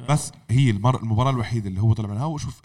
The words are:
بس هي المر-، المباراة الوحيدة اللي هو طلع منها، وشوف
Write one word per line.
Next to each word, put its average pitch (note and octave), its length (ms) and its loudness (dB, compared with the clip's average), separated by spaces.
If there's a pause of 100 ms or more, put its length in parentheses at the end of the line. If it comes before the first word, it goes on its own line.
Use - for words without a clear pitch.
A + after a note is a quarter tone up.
بس C#3+ 300 -2 (180)
هي B2+ 200 4
المر-، A2 340 2
المباراة A2+ 280 2
الوحيدة A2 380 -4
اللي F#2+ 120 -4
هو A2 120 4
طلع G#2+ 140 -2
منها، G#2 180 -4
وشوف D3 400 -8